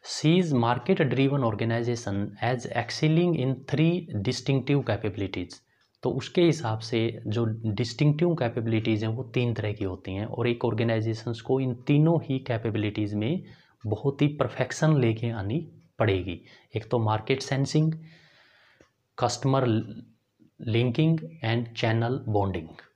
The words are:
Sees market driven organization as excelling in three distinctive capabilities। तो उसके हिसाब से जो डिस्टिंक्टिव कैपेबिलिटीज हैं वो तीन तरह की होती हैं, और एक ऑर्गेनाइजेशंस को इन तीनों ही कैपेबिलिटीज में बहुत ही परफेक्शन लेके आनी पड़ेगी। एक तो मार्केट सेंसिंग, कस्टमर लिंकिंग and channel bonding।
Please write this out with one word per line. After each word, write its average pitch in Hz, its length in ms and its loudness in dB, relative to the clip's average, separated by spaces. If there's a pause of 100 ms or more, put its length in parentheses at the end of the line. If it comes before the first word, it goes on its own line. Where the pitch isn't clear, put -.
(160)
Sees 170 360 4
market 127 440 2
driven 135 420 2
organization 113 880 0 (180)
as 120 220 -2
excelling 160 800 2
in 131 100 0 (160)
three 165 300 4 (160)
distinctive 131 720 0
capabilities। 98 640 -4 (480)
तो 131 80 0
उसके 139 320 0
हिसाब 123 360 2
से - 480 -2
जो 113 180 0 (220)
डिस्टिंक्टिव 147 680 2
कैपेबिलिटीज 113 680 0
हैं 110 60 0
वो 120 120 -4
तीन 120 320 0
तरह 104 180 -2
की 101 120 -6
होती 95 300 -6
हैं, 101 120 -4
और 120 220 -2
एक 117 160 -2
ऑर्गेनाइजेशंस 113 760 -2
को 135 200 0
इन 127 140 -2
तीनों 156 480 4
ही 135 160 -4
कैपेबिलिटीज 107 760 -2
में 127 280 -2 (440)
बहुत 139 360 -2
ही 147 40 4
परफेक्शन 147 760 0
लेके 117 300 0
आनी 113 420 -4 (260)
पड़ेगी। 92 420 0 (360)
एक - 140 -6
तो 123 80 2
मार्केट 110 440 0
सेंसिंग, 156 500 0 (1300)
कस्टमर 135 480 2 (960)
लिंकिंग 127 580 2 (260)
and 117 200 0 (120)
channel 113 600 0
bonding। 92 300 0 (300)